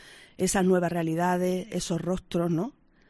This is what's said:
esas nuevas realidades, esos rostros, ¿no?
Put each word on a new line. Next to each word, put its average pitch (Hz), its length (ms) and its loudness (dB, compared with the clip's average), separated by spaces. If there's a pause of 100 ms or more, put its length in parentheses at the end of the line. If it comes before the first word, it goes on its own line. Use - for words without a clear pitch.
(380)
esas 185 260 2
nuevas 180 280 4
realidades, 180 800 0
esos 175 280 -4
rostros, 175 520 -2
¿no? 185 200 -2 (380)